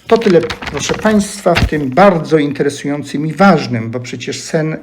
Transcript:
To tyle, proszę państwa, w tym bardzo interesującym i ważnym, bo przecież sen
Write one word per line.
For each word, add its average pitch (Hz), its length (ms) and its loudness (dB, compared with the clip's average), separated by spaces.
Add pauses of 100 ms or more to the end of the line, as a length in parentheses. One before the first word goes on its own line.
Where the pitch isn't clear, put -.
To 226 120 4
tyle, 180 220 4 (300)
proszę 139 240 -4
państwa, 202 600 0
w - 120 2
tym 147 240 -4
bardzo 160 480 4
interesującym 143 880 -4
i 160 60 -4
ważnym, 127 580 2
bo 123 100 -8
przecież - 400 -10
sen 156 420 -4